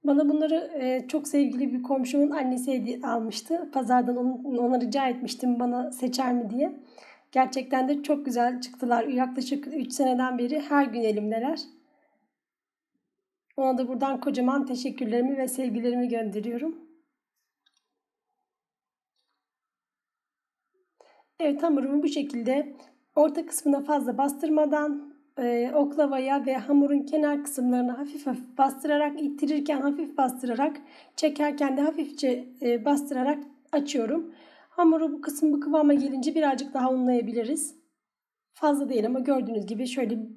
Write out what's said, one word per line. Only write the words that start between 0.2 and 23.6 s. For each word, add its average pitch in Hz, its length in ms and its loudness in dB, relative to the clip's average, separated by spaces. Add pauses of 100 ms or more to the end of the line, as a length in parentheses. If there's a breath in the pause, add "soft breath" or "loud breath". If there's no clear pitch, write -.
bunları, 311 460 2
e, 254 340 -2
çok 302 200 -4
sevgili 269 440 2
bir 254 100 -2
komşumun 285 480 2
annesi 262 420 -2
hediye 247 300 -4
almıştı. 233 720 -4
Pazardan 247 440 2
onu, 254 420 -2
ona 247 220 2
rica 262 280 0
etmiştim 247 520 -2
bana 247 320 -2
seçer 247 420 -2
mi 226 160 -2
diye. 269 300 -2 (520 loud breath)
Gerçekten 262 560 2
de 285 140 0
çok 285 220 0
güzel 240 360 0
çıktılar. 240 440 0
Yaklaşık 254 640 -2
üç 269 260 -6
seneden 254 460 0
beri 254 220 -2
her 285 240 2
gün 233 180 -4
elimdeler. 220 580 -2 (2000)
Ona 262 220 2
da 254 100 0
buradan 262 320 -2
kocaman 262 460 0
teşekkürlerimi 254 720 -2
ve 262 100 -2
sevgilerimi 247 600 -2
gönderiyorum. 233 720 -4 (4000 soft breath)
Evet, 285 220 0
hamurumu 285 400 2
bu 320 60 2
şekilde 269 680 -2 (400)
orta 302 300 4
kısmına 285 380 0